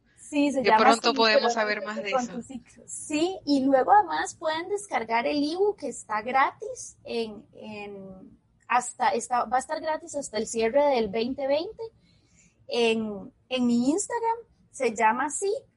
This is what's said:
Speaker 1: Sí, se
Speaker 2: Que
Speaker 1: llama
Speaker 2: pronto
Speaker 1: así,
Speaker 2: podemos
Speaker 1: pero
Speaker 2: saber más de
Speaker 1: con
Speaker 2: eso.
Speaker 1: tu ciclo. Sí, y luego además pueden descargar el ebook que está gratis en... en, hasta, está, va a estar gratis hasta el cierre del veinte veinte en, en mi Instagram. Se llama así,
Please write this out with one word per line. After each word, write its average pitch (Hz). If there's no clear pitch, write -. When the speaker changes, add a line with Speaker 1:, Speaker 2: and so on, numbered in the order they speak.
Speaker 1:
Sí, 285
se 269
Speaker 2:
Que 202
Speaker 1:
llama 220
Speaker 2:
pronto 226
Speaker 1:
así, -
Speaker 2:
podemos 220
Speaker 1:
pero 233
Speaker 2:
saber 208
más 214
de 202
Speaker 1:
con 247
Speaker 2:
eso. 240
Speaker 1:
tu 240
ciclo. -
Sí, 339
y 277
luego 269
además 359
pueden 330
descargar 240
el 294
ebook 392
que 277
está 214
gratis 285
en... 226
en, 202
hasta, 240
está, 233
va 240
a -
estar 311
gratis 311
hasta 277
el 220
cierre 226
del 226
veinte 247
veinte 339
en, 226
en 254
mi 240
Instagram. 453
Se 494
llama 233
así, 392